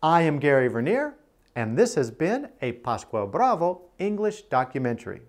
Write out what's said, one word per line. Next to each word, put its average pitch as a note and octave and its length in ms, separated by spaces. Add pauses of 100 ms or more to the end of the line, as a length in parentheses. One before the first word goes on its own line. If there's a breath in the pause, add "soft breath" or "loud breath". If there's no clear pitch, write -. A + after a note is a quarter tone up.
I E3 200
am D3 160
Gary C3 300
Vernier, F#3+ 480 (380)
and A2+ 220
this A#3 200
has B2+ 140
been G3 380 (140)
a B2 100
Pascual A2+ 540
Bravo F3+ 560 (160)
English G#3 460
documentary. B2+ 840